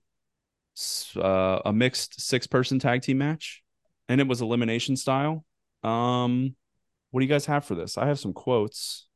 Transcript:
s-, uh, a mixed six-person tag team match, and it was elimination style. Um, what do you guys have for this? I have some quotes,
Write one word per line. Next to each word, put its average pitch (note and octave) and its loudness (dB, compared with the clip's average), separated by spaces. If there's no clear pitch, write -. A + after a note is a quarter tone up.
s-, - -8
uh, F#2+ 2
a G#2 0
mixed - 0
six-person C3 0
tag B2+ 2
team C3+ 0
match, D3+ -4
and B2+ 4
it C3+ 4
was B2 0
elimination A#2+ 0
style. D3 0
Um, B2 0
what B2+ 0
do C3+ 4
you C#3 0
guys C#3+ 2
have C#3+ 0
for G2+ -6
this? - -6
I B2+ 2
have C#3+ 2
some G2 -4
quotes, - -2